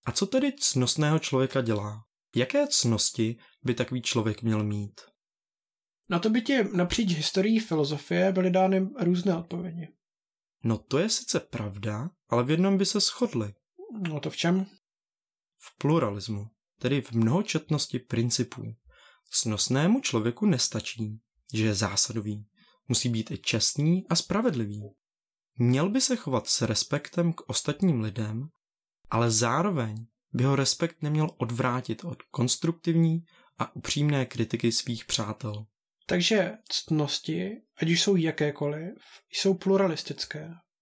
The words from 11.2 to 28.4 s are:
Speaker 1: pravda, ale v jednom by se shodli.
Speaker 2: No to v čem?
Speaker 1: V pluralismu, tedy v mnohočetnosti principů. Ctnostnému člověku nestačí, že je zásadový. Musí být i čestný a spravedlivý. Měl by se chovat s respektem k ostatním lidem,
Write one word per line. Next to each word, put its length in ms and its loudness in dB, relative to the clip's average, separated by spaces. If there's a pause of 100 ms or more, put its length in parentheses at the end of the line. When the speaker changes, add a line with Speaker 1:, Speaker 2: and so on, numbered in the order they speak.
Speaker 1:
pravda, 720 -6 (180)
ale 160 2
v 60 -2
jednom 280 4
by 80 2
se 140 0
shodli. 540 -2 (540)
Speaker 2:
No 120 -6
to 100 -6
v 60 -12
čem? 300 2 (920)
Speaker 1:
V 200 -20
pluralismu, 720 0 (280)
tedy 240 0
v 100 -12
mnohočetnosti 840 0
principů. 760 -2 (560)
Ctnostnému 720 2
člověku 460 -2
nestačí, 720 -2 (340)
že 100 2
je 100 2
zásadový. 720 -4 (420)
Musí 200 0
být 220 -2
i 80 -6
čestný 720 0
a 80 2
spravedlivý. 720 -2 (640)
Měl 340 4
by 100 2
se 160 2
chovat 300 -2
s 160 0
respektem 720 0
k 180 -12
ostatním 500 0
lidem, 480 -4 (640)